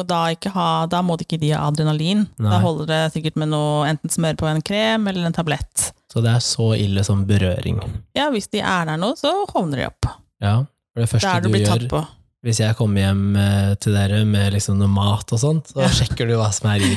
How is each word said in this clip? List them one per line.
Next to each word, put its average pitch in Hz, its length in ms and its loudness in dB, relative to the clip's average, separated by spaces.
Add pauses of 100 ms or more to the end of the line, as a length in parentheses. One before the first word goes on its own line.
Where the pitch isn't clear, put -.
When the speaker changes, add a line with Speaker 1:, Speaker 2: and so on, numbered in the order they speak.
Speaker 1:
da 170 240 0
ikke 165 240 -4
ha, 165 320 0
da 175 160 -2
må 170 160 0
de - 80 -8
ikke 160 160 -4
de 151 140 2
ha - 100 -2
adrenalin. 156 640 0 (100)
Speaker 2:
Nei. 104 160 0
Speaker 1:
Da - 80 4
holder 156 240 0
det 160 140 0 (160)
sikkert 156 260 -4
med 151 80 -2
noe, 147 400 0
enten 156 240 -4
smør 156 240 0
på 160 140 -4
en 156 100 0
krem 220 480 -2
eller 185 160 -2
en 165 80 -2
tablett. - 540 -4 (260)
Speaker 2:
Så 117 80 0
det 113 140 2
er 120 100 0
så 113 320 2
ille 98 260 2
som 98 220 2
berøring? 95 560 0 (320)
Speaker 1:
Ja, 285 160 0
hvis 214 240 -2
de 208 80 -2
er 180 240 0
der 156 160 -4
nå, 233 160 -2
så 285 160 -2 (220)
hovner 160 260 -2
de 67 80 -2
opp. - 160 -4 (340)
Speaker 2:
Ja, 104 200 2 (340)
for 117 80 -4
det 113 80 0
første 127 220 2
Speaker 1:
Da - 20 2
er - 80 2
du 110 80 2
Speaker 2:
du 107 80 2
Speaker 1:
blitt 104 80 2
Speaker 2:
gjør, 113 160 2
Speaker 1:
tatt 123 80 -6
på. 151 140 -2 (420)
Speaker 2:
hvis 113 160 0
jeg 110 160 2
kommer 101 240 2
hjem, 98 240 2 (160)
eh, 101 400 2
til 107 160 0
dere 101 260 2
med 101 300 2
liksom 101 240 0
noe 101 100 2
mat 101 460 0
og 113 80 0
sånt, 151 320 -2
så 135 80 -4
Speaker 1:
Ja. 131 80 4
Speaker 2:
sjekker 120 400 0
du 117 80 2
hva 107 160 0
som - 160 -2
er 104 80 2
i 98 200 2